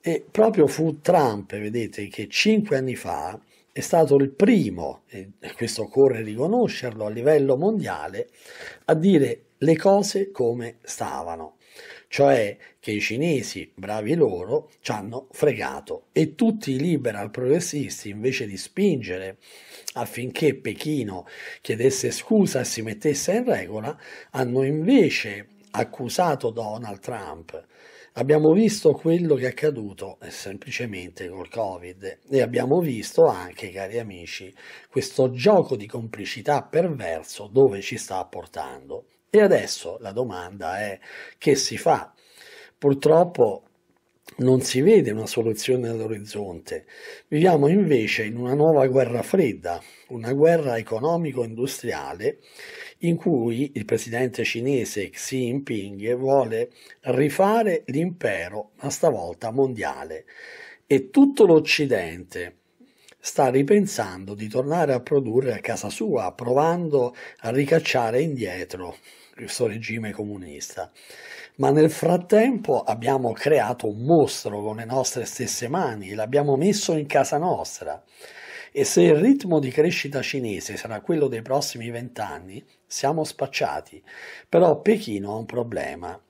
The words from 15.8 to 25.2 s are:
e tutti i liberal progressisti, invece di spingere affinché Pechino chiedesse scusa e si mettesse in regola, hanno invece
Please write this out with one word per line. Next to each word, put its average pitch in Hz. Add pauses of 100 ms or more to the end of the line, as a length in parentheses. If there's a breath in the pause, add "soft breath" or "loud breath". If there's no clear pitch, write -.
e 156
tutti 220
i 131
liberal 120
progressisti, 127
invece 110
di 98
spingere 95 (560 loud breath)
affinché 123
Pechino 117 (340 loud breath)
chiedesse 123
scusa 190
e 113
si -
mettesse 143
in 233
regola, 110 (360 loud breath)
hanno 131
invece 151 (260)